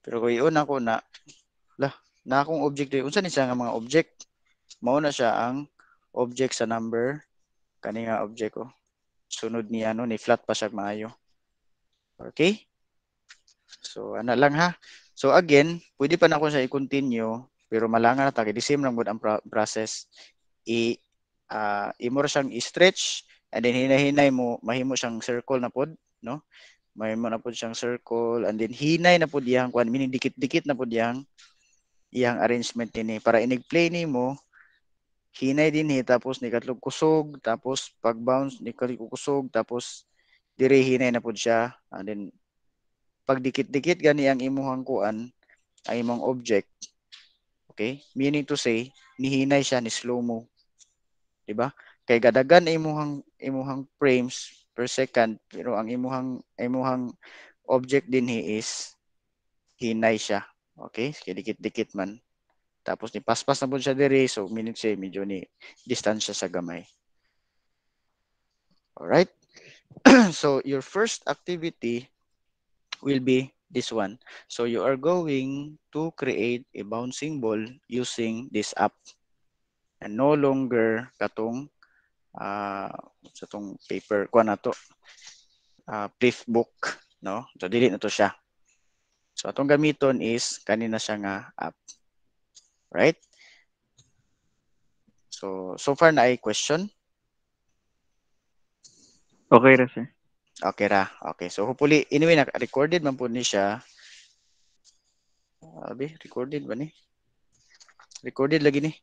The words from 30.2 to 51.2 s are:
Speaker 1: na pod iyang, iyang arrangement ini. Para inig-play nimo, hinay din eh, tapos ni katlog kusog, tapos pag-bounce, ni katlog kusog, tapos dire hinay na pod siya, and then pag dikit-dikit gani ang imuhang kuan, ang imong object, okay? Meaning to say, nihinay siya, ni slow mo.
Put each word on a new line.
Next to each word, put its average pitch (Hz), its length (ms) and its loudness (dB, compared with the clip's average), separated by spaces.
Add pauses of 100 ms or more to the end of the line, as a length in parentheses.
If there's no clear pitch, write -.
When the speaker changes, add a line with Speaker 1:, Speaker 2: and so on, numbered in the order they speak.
Speaker 1:
na 127 80 -2
pod 123 140 -4
iyang, 117 320 -2 (880)
iyang 120 240 0
arrangement 117 560 -2
ini. 113 240 -6
Para 113 240 4
inig-play 127 480 0
nimo, 139 480 -2 (1000)
hinay 147 360 2
din 151 240 0
eh, 127 80 0
tapos 127 400 0
ni 113 80 -4
katlog 117 240 -4
kusog, 151 640 0
tapos 123 480 -4 (160)
pag-bounce, 127 560 0
ni 117 80 -10
katlog 117 400 -6
kusog, 135 400 -4
tapos - 560 -6 (520)
dire 131 200 6
hinay 131 360 4
na 117 100 0
pod 113 140 -6
siya, 117 360 0 (200)
and 95 120 -10
then 104 160 -8 (1080)
pag 131 160 0
dikit-dikit 135 560 0
gani 147 320 4
ang 131 80 0
imuhang 131 480 -4
kuan, 110 420 -2 (580)
ang 113 120 -4
imong 120 240 -4
object, 117 480 -2 (960)
okay? 127 320 -8 (160)
Meaning 139 320 -2
to 147 80 -4
say, 123 340 -2 (300)
nihinay 135 420 2
siya, 127 220 0
ni 113 80 -6
slow 120 320 -4
mo. 117 240 -6 (960)